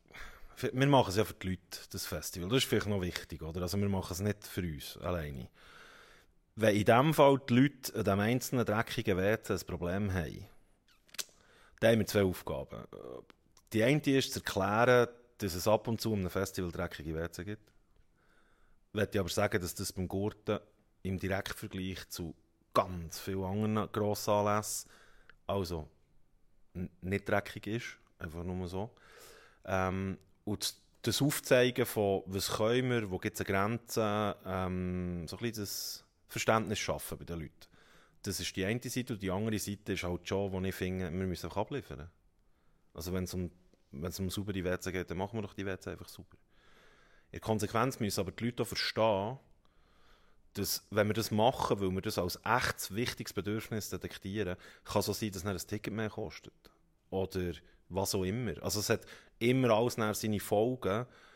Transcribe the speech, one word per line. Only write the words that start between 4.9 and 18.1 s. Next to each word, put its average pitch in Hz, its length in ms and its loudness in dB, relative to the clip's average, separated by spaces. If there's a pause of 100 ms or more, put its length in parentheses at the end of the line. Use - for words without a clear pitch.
alleine. 73 500 -4 (1040)
Wenn 107 220 4
in 104 80 4
diesem 131 300 8
Fall 139 340 8
die 120 60 4
Leute - 400 4
an 104 100 0
diesem 98 160 4
einzelnen 120 460 0
dreckigen 107 500 0
W 101 260 2
C - 100 -2
ein 90 80 0
Problem 90 520 -2
haben, 82 340 -4 (1300)
dann 113 120 8
haben 113 80 6
wir 98 60 2
zwei 101 180 4
Aufgaben. 69 600 -4 (880)
Die 107 100 4
eine 147 200 6
ist 135 300 4
zu 98 80 -4
erklären, 117 680 6 (300)
dass 92 160 -2
es 90 120 -2
ab 107 220 4
und 113 120 -2
zu 110 120 0
um 104 80 0
ein 90 100 0
Festival 95 400 -2
dreckige 82 440 -6
W 82 160 -4
C 87 140 -10
gibt. 104 280 -12 (1160)